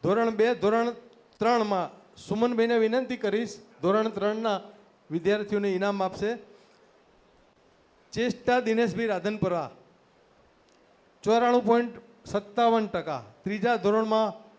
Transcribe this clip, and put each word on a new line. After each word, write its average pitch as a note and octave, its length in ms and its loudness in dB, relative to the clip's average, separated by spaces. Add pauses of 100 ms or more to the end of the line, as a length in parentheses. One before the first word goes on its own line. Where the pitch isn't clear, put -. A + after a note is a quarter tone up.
ધોરણ A3 340 0
બે, G#3+ 180 4
ધોરણ A#3 360 0 (480)
ત્રણમાં G#3+ 520 2 (260)
સુમનભાઈને A#3 640 0
વિનંતી B3 460 0
કરીશ, G#3 300 -2 (260)
ધોરણ A3 300 2
ત્રણના G#3+ 480 -2 (520)
વિદ્યાર્થીઓને G3+ 640 0
ઇનામ G3 280 0
આપશે. F#3+ 280 -4 (1800)
ચેષ્ટા B3 520 0
દિનેશભાઈ A3 480 0
રાધનપુરા, F3+ 560 -2 (1600)
ચોરાણું A#3 400 4
પોઇન્ટ A#3 300 2 (300)
સત્તાવન A3+ 640 0
ટકા, D3+ 340 -6 (200)
ત્રીજા G#3+ 400 0
ધોરણમાં. A3 500 2 (260)